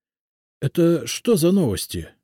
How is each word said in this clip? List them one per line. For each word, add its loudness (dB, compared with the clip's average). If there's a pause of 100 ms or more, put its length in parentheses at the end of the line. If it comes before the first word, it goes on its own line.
(600)
«Это 0
что 0
за 2
новости? -2 (140)